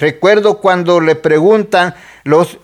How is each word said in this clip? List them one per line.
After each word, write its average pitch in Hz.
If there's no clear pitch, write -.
Recuerdo 202
cuando 175
le 160
preguntan 180
los, 156